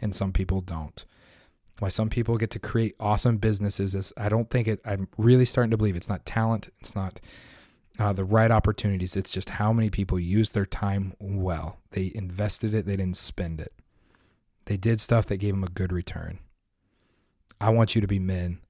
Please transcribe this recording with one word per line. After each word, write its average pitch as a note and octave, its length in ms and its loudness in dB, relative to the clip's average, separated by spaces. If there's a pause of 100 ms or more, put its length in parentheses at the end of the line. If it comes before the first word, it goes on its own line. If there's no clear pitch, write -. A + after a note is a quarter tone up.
and G#2 140 -2
some F#2+ 180 -2
people F#2+ 280 0
don't. E2 440 -10 (720)
Why G2 120 -2
some A2 200 0
people A#2 280 0
get G#2+ 120 -2
to - 100 -8
create A2+ 400 -2
awesome G#2+ 380 2
businesses G2 560 0
is, F#2+ 240 -4
I G#2 100 -2
don't A2 220 0
think A#2 180 0
it, G#2+ 160 -2
I'm G2+ 260 -4 (100)
really B2 260 8
starting A#2+ 240 2
to A2+ 80 2
believe G#2 180 2
it's - 140 -6
not G2 160 -4
talent, A2+ 540 -2
it's - 160 -12
not, F#2+ 240 -6 (800)
uh, G2+ 140 2
the F#2+ 120 -2
right A2 240 6
opportunities. G2+ 680 2
It's F#2+ 140 -2
just - 200 -6
how G#2+ 220 0
many A2 200 2
people F#2+ 280 0
use G2 300 2
their G2 160 0
time G2 540 -2
well. F#2 580 -4 (140)
They F#2+ 240 -4
invested G#2 580 -4
it, G2 140 0
they G2 80 0
didn't F#2 220 -2
spend E2 440 -6
it. - 100 -12 (960)
They G#2 100 -2
did A2 240 2
stuff A2+ 280 2
that G2 100 -2
gave G2+ 160 0
them F#2+ 100 0
a F2+ 60 -4
good F2+ 240 -2
return. E2 460 -6 (1200)
I G#2+ 80 4
want A2+ 260 4
you A2 60 4
to G2 60 2
be G2 120 0
men. F2+ 400 -2 (100)